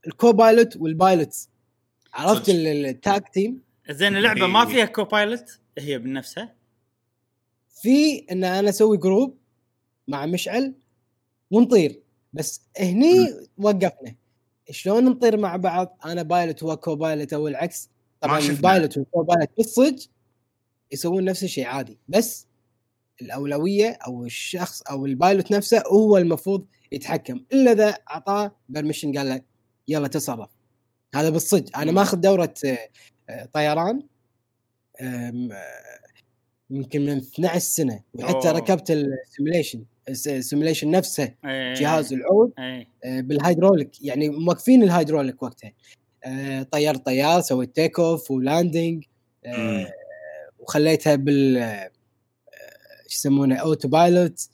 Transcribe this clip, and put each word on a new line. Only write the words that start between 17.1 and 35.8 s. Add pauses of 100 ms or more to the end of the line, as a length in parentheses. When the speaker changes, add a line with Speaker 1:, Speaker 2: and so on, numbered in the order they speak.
Speaker 1:
أو
العكس؟ (340)
Speaker 2:
ما
Speaker 1:
طبعًا
Speaker 2:
شفنا.
Speaker 1:
البايلوت
والكوبايلوت
بالصج (840)
يسوون
نفس
الشيء
عادي، (100)
بس (720)
الأولوية (100)
أو
الشخص
أو
البايلوت
نفسه
هو
المفروض (260)
يتحكم،
إلا
إذا
أعطاه (220)
permission
قال
له: (460)
"يلا
تصرف." (680)
هذا
بالصج.
أنا
Speaker 2:
مم.
Speaker 1:
ماخذ
دورة، (120)
آه، (400)
آه،
طيران، (1000)
آم،
آه، (720)